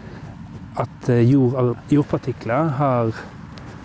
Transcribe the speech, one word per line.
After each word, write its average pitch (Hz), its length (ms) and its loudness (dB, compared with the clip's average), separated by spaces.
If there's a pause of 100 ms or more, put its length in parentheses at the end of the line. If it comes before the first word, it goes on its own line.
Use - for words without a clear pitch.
(760)
at, - 320 -4
eh, 120 140 6
jord-, 127 520 4 (140)
jordpartikler 147 840 0
har 123 360 2 (720)